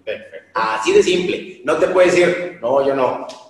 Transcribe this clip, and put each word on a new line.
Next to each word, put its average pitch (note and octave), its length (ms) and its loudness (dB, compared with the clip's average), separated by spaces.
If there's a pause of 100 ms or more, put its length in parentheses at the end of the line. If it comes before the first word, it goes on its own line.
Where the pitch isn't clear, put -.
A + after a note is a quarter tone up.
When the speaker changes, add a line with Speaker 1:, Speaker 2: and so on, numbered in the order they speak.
Speaker 1:
Perfecto. - 500 -14
Speaker 2:
Así A2 400 -2
de G3+ 100 6
simple. - 640 -4
No D#3 120 0
te F3+ 100 2
puede F3+ 240 4
decir, F3 500 0
"No, C3+ 240 0
yo C#3 100 0
no. B2+ 320 -2 (220)